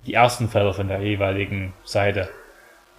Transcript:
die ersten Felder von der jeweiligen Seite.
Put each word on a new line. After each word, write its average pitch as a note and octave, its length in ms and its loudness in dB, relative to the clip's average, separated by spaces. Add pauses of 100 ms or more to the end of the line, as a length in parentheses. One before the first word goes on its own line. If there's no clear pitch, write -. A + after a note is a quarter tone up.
die - 80 -8
ersten A#2+ 340 4
Felder G2+ 280 2
von G2+ 120 -4
der F#2+ 140 -4
jeweiligen G2 720 -2 (100)
Seite. G2 460 0 (680)